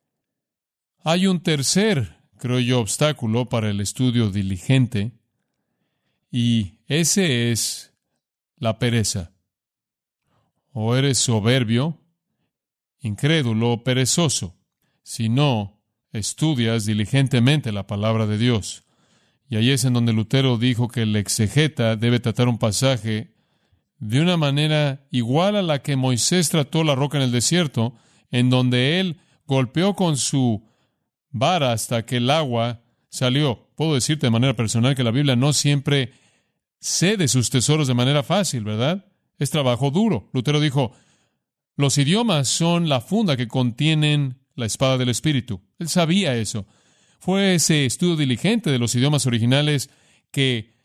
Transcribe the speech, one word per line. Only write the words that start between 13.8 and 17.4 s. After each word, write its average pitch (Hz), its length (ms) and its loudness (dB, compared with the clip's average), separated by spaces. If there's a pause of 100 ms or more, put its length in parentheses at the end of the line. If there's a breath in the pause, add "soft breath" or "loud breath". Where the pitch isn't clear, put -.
perezoso, 127 720 0 (480)
si - 260 -4
no 120 520 0 (320)
estudias 117 720 -2
diligentemente 123 880 2